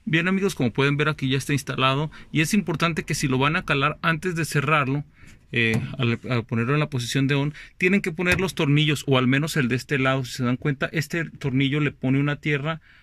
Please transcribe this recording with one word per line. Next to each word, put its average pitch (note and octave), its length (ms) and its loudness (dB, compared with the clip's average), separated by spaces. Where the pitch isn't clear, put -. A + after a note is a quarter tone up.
Bien E3 240 2
amigos, F#3+ 260 0
como B2 180 0
pueden C#3+ 240 2
ver D3 120 0
aquí C#3 200 -2
ya C3+ 100 0
está C#3+ 140 -4
instalado C3+ 580 0
y D3 100 0
es D#3+ 140 0
importante E3+ 500 0
que D#3+ 100 -4
si - 120 -2
lo C3 100 2
van C#3+ 200 2
a F3+ 80 -4
calar C#3+ 360 0
antes E3 360 -2
de E3 80 0
cerrarlo, C#3+ 600 0
eh, A2+ 300 2
al, A#2 220 0
al A#2 140 0
ponerlo A#2 300 0
en D3+ 60 2
la D3+ 100 -2
posición C3+ 360 0
de C#3 80 2
on, C#3+ 200 0
tienen F#3+ 260 2
que F3+ 100 -4
poner F3+ 280 0
los F#3+ 140 -2
tornillos D3 540 2
o C3 100 4
al B2+ 80 4
menos C#3 300 2
el B2+ 120 2
de B2+ 60 0
este C3 240 -4
lado. C3 260 0
Si A#2+ 100 -10
se C3 100 -2
dan B2 120 2
cuenta, D3+ 360 -4
este E3 320 -4
tornillo C#3 560 0
le C#3+ 100 0
pone C3+ 300 0
una C#3+ 160 0
tierra D3+ 440 -4